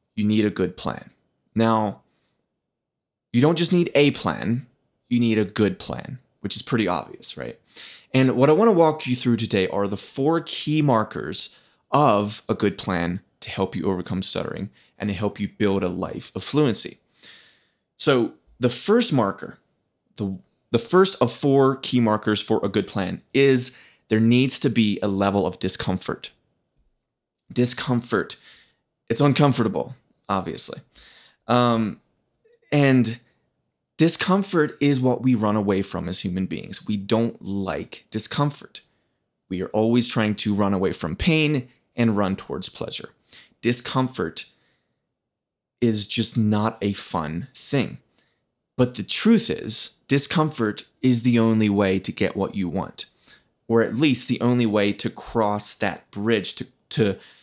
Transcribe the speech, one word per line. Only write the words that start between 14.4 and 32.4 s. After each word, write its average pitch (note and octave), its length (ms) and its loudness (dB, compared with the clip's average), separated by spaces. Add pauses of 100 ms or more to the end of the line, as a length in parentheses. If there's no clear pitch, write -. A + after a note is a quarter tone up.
and G#2+ 120 -4
to G2 40 -2
help G2 260 -4
you G2+ 80 -4
build G2 360 0
a F2+ 60 0
life F2 440 -8
of - 100 -8
fluency. - 540 -2 (1000)
So - 360 2 (260)
the B2 100 2
first A3+ 440 2
marker, G#2 460 -2 (560)
the, G2 240 -6 (320)
the A#2 80 4
first F#3 420 2
of A#2+ 100 2
four C3+ 440 4
key - 240 -2
markers G#2+ 420 2
for - 220 0
a G2+ 60 0
good G2+ 180 0
plan F#2 340 -6 (120)
is C3 460 2 (280)
there A2 120 2
needs B2 420 4
to C3+ 80 2
be G#2+ 340 2
a G#2 40 0
level G2 380 0
of D#2+ 140 -4
discomfort. - 720 -4 (1200)
Discomfort. A#2+ 840 -2 (680)
It's A#2 140 0
uncomfortable, C3+ 760 2 (320)
obviously. F#2 520 -4 (680)
Um, A#2 540 0 (680)